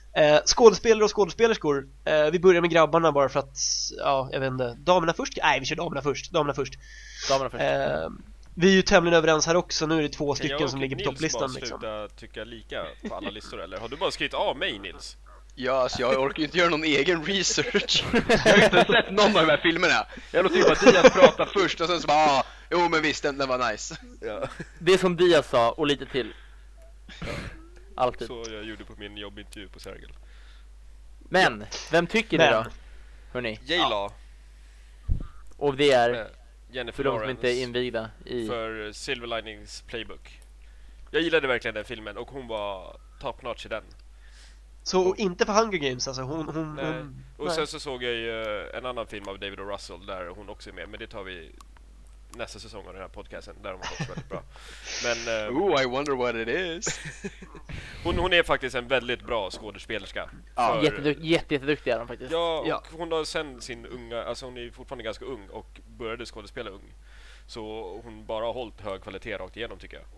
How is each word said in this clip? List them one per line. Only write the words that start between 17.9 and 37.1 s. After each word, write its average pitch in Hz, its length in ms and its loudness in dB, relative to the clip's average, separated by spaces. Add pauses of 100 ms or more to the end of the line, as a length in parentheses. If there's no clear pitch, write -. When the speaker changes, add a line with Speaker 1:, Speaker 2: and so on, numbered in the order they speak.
Speaker 2:
<laughs> - 40 0 (160)
Speaker 4:
Jag 226 80 6
har 208 260 8
inte 202 220 6
sett 220 260 4
någon 208 140 6
av 185 200 6
de 156 60 6
här 143 60 6
filmerna. 165 500 2 (240)
Jag 175 120 4
låter 330 120 2
ju - 80 8
bara - 280 10
Diaz 190 220 10
prata 170 320 10
först 180 360 0
och 165 60 0
sen 175 140 0
så - 60 -4
bara, 147 100 6
ah, 143 260 6 (280)
jo, 170 180 4
men 160 120 4
visst, 151 220 0
den, 143 140 0
den 139 120 0
var 127 220 0
nice. 131 260 -8 (240)
Speaker 3:
Ja. 104 260 -6 (320)
Speaker 2:
Det 170 140 6
är 185 40 8
som 180 200 4
Diaz 170 320 6
sa, 117 220 6
och 151 160 -2
lite 139 180 -2
till. 113 280 -4 (840)
Speaker 3:
Ja. - 80 -8 (680)
Speaker 2:
Alltid. 120 320 -2
Speaker 3:
Så 117 240 -12
jag 107 120 -10
gjorde 107 220 -12
på 113 120 -18
min 104 200 -14
jobbintervju 101 500 -14
på - 120 -20
Sergel. - 320 -16 (1080)
Speaker 2:
Men, 143 460 0 (260)
vem 170 160 2
tycker 220 300 0
ni 160 80 6
då? 139 60 4 (120)
Speaker 1:
Men. - 80 -10 (600)
Speaker 2:
Hörni. 113 340 -6
Speaker 3:
J-Law. 120 460 0 (1500)
Speaker 2:
Och 143 200 0
det 143 140 6
är, 120 200 6
Speaker 3:
Med 113 160 -4 (440)
Jennifer 120 240 -8
Speaker 2:
för 143 80 -4
de 131 160 0